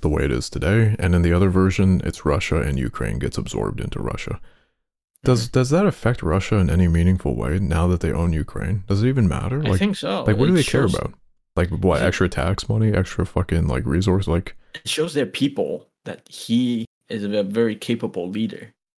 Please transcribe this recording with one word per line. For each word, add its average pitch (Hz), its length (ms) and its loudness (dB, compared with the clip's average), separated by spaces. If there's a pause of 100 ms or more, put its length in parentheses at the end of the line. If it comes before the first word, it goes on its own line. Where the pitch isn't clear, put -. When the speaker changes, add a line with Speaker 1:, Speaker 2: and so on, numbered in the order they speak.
Speaker 1:
the 82 80 0
way 69 160 0
it 69 60 0
is 64 180 -2
today, 104 500 2
and 90 160 2
in 85 80 4
the 85 100 4
other 92 160 4
version, 92 540 4
it's - 220 -4
Russia 76 360 0
and 69 160 -2
Ukraine 58 420 -4
gets - 180 -4
absorbed - 440 -4
into - 180 -6
Russia. - 400 -6 (840)
Does, 120 240 4
Speaker 2:
Mm-hmm. - 120 -10
Speaker 1:
does 127 120 0
that 185 160 2
affect 127 340 -2
Russia 92 360 0
in 90 120 4
any 87 180 4
meaningful 85 480 2
way 62 240 -2
now 85 280 2
that 90 140 0
they 78 100 -2
own 85 220 0
Ukraine? 82 540 -4
Does 98 160 0
it 123 60 2
even 131 180 2
matter? 127 380 -2
Speaker 2:
I - 60 0
Speaker 1:
Like, 190 80 2
Speaker 2:
think 196 160 0
so. 190 300 -4
Speaker 1:
like, - 120 2
what 127 100 4
do 180 60 4
Speaker 2:
It 180 40 4
Speaker 1:
they 151 60 4
care - 200 0
Speaker 2:
shows 95 120 2
Speaker 1:
about? - 180 -4 (420)
Like, 87 160 2
what, 92 260 2
Speaker 2:
Is - 60 0
it - 20 2
Speaker 1:
extra 90 240 2
tax 87 400 -2
money, 110 240 2
extra - 320 0
fucking, 85 420 0
like, 64 200 -2
resource? 92 400 2
Like, - 280 -2 (200)
Speaker 2:
It - 120 -16
shows - 280 -4
their 143 100 0
people - 640 -4 (160)
that - 240 -12
he 117 560 -2 (240)
is 104 140 -6
a 104 180 -2
very 107 340 0
capable 107 540 -4
leader. - 460 -6 (220)